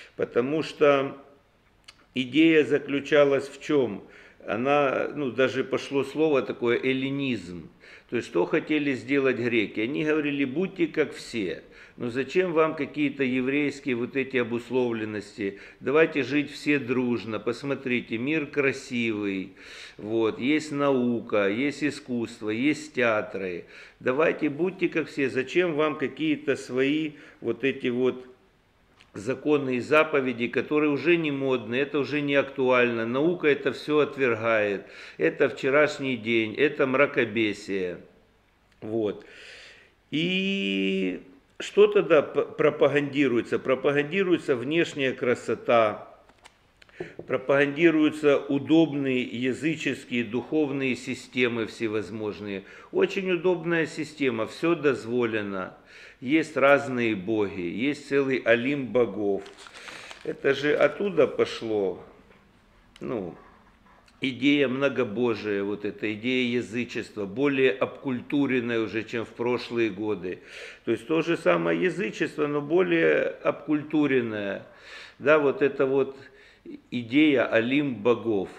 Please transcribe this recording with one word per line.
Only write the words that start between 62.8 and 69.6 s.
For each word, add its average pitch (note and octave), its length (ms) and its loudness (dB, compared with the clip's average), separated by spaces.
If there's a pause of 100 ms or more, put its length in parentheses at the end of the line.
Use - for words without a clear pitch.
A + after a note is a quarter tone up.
ну, F#2 340 -6 (880)
идея C3 480 2
многобожия, A#2 920 0
вот G2+ 200 -4
эта G#2 300 -4
идея B2 440 0
язычества, G#2+ 680 -6
более C3 460 2
обкультуренная B2 1080 -2
уже, G#2+ 240 -2
чем A2 220 -6
в - 40 -16
прошлые A#2+ 600 -2